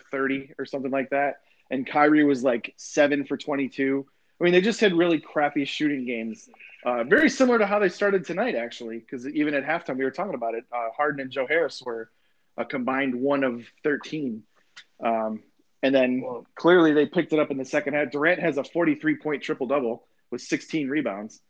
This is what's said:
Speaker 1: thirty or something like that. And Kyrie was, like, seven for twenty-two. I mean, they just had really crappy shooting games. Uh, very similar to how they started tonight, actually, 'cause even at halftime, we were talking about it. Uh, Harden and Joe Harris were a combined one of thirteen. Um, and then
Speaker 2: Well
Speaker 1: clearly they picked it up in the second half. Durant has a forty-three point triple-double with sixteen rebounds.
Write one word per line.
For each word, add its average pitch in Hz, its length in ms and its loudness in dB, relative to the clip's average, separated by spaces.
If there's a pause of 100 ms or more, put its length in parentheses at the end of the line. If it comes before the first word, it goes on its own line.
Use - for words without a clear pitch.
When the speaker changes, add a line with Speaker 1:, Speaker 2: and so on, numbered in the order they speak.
(100)
Speaker 1:
thirty 135 480 -4
or 135 60 -8
something 135 280 -6
like 131 180 -2
that. 139 260 0 (340)
And 131 160 -4
Kyrie 151 380 6
was, 135 200 2
like, 120 320 0
seven 143 480 0
for 135 120 -4
twenty-two. 139 680 -2 (340)
I 165 40 2
mean, 175 80 4
they 180 80 8
just 214 200 0
had 208 120 4
really 170 280 4
crappy 147 440 -2
shooting 143 400 -2
games. 113 440 -6 (360)
Uh, 120 200 0
very 214 260 6
similar 247 280 4
to 208 80 4
how 202 120 0
they 208 100 2
started 196 360 0
tonight, 190 320 -4
actually, 117 440 -8
'cause 123 260 -12
even 151 280 -2
at 135 100 -2
halftime, 156 320 -4
we 131 80 -2
were 135 60 0
talking 180 240 -6
about 117 200 -6
it. 120 180 -8
Uh, 120 240 -4
Harden 147 240 -2
and 131 100 -8
Joe 131 160 -4
Harris 156 380 0
were 113 260 -8 (460)
a 120 80 -6
combined 131 500 -2
one 139 300 0
of 120 200 -4 (180)
thirteen. 139 600 -4 (600)
Um, 110 400 -2 (400)
and 135 120 2
then 127 260 4
Speaker 2:
Well 123 340 -10
Speaker 1:
clearly 165 380 6
they 147 140 4
picked 160 260 -2
it 156 80 2
up 147 100 0
in 139 60 -4
the 131 80 -6
second 143 300 -2
half. 147 180 -2
Durant 156 280 0
has 160 180 0
a 135 60 -2
forty-three 156 520 0
point 147 260 -4
triple-double 131 640 -4 (240)
with 120 120 -8
sixteen 151 460 -4
rebounds. 113 600 -4